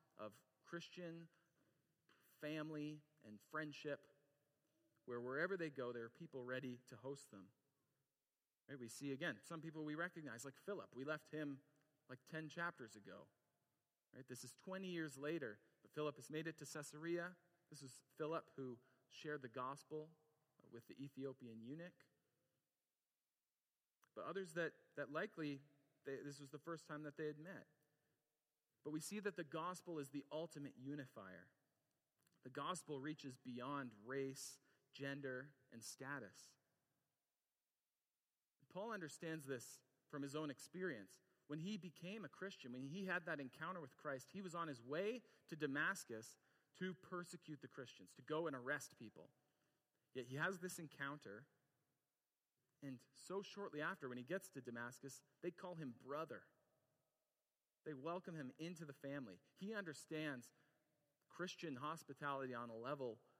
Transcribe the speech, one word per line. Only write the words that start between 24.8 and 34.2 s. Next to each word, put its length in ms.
that 140
likely, 480
they, 80
this 140
was 100
the 100
first 280
time 160
that 140
they 80
had 140
met. 260
But 100
we 60
see 200
that 160
the 80
gospel 560
is 100
the 220
ultimate 500
unifier. 680
The 60
gospel 500
reaches 440
beyond 480
race, 520